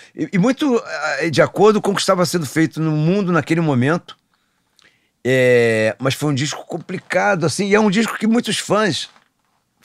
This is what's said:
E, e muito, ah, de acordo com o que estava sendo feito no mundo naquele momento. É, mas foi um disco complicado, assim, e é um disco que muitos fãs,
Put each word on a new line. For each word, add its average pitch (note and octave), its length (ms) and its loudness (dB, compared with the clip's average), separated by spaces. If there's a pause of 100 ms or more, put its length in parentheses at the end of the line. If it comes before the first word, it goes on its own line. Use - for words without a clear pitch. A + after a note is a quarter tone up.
(160)
E, D#3 180 -6
e G3 40 0
muito, B3 460 0
ah, D3+ 460 -4
de D3+ 120 2
acordo G3+ 400 4
com G3+ 100 -2
o F#3 40 -2
que - 60 -4
estava F3+ 240 0
sendo E3+ 200 -4
feito D#3 360 -2
no D#3+ 100 0
mundo E3+ 400 0
naquele E3 300 0
momento. D3 560 0 (1080)
É, A#2+ 760 4
mas C3 160 -2
foi D3+ 160 -4
um C#3+ 60 0
disco C#3 300 -6
complicado, F3+ 800 -4
assim, G3 240 -2
e G3 60 4
é G#3+ 40 4
um G#3+ 100 4
disco G#3 280 0
que A3 100 -2
muitos A3+ 320 0
fãs, - 500 -2 (760)